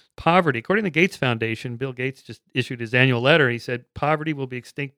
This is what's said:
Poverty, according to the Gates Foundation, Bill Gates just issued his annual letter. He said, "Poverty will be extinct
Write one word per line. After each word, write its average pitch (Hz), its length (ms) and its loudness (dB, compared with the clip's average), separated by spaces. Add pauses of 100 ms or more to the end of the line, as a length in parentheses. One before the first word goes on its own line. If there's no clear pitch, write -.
(160)
Poverty, 165 440 2
according 208 240 -2
to - 20 -4
the 156 120 -4
Gates 185 200 0
Foundation, 117 580 -2
Bill 131 160 -6
Gates 127 300 -8
just - 180 -20 (140)
issued 123 260 -4
his 117 140 -4
annual 127 260 6
letter. 139 300 4
He 120 80 -4
said, 123 260 -8 (100)
"Poverty 156 380 -2
will 135 140 -8
be 127 100 -10
extinct 139 420 -12